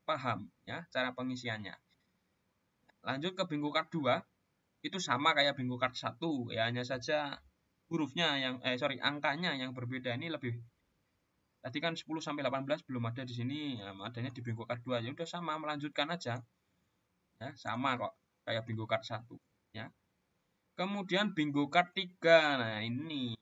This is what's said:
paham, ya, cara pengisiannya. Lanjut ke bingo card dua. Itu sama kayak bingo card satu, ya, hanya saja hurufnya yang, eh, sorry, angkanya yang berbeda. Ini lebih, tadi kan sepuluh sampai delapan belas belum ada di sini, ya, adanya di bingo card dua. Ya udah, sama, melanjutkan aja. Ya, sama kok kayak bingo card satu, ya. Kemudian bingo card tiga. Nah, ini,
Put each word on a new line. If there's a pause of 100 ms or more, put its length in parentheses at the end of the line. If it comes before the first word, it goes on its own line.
paham, (160)
ya,
cara
pengisiannya. (1200)
Lanjut
ke
bingo
card
dua. (640)
Itu
sama
kayak
bingo
card
satu,
ya,
hanya
saja (480)
hurufnya
yang,
eh,
sorry,
angkanya
yang
berbeda.
Ini
lebih, (1120)
tadi
kan
sepuluh
sampai
delapan
belas
belum
ada
di
sini,
ya,
adanya
di
bingo
card
dua.
Ya
udah,
sama,
melanjutkan
aja. (1000)
Ya,
sama
kok (280)
kayak
bingo
card
satu, (360)
ya. (880)
Kemudian
bingo
card
tiga.
Nah,
ini,